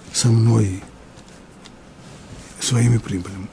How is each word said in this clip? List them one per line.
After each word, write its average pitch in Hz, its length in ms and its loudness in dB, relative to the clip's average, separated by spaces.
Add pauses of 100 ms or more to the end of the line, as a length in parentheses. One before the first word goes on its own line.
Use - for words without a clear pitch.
(140)
со - 140 0
мной 113 540 2 (1800)
своими 117 380 2
прибылями? 95 540 -8